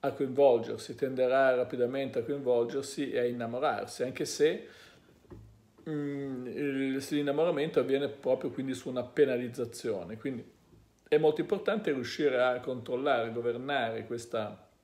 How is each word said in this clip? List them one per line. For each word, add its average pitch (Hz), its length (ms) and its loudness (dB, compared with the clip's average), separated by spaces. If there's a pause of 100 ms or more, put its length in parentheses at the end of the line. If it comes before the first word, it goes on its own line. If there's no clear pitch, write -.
a 143 100 -2
coinvolgersi, 120 840 2
tenderà 131 580 4
rapidamente 123 640 0
a 117 40 -2
coinvolgersi 135 880 0
e 120 80 0
a 123 40 2
innamorarsi, 123 800 -2
anche 123 220 -4
se, - 420 2 (1200)
mm, 139 600 -6
il, 135 640 -2
l'innamoramento 147 680 2
avviene 135 300 2
proprio 127 420 -2
quindi 131 240 -4
su - 140 -8
una 127 160 -2
penalizzazione. 120 1120 -2
Quindi 127 280 -6 (640)
è - 120 4
molto 156 220 4
importante 196 520 0
riuscire 127 500 2
a 127 160 4
controllare, 123 720 0
governare 117 760 -2
questa 110 600 -6 (180)